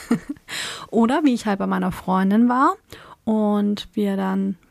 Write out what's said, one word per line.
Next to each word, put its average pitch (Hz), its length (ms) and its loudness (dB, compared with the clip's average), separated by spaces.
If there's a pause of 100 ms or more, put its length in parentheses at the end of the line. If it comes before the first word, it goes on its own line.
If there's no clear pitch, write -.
(880)
Oder 233 360 2
wie 262 80 4
ich 226 120 -4
halt 202 140 0
bei 196 80 -2
meiner 185 240 -2
Freundin 190 560 2
war 269 280 2 (500)
und 208 680 0
wir 202 220 0
dann 190 400 -2 (160)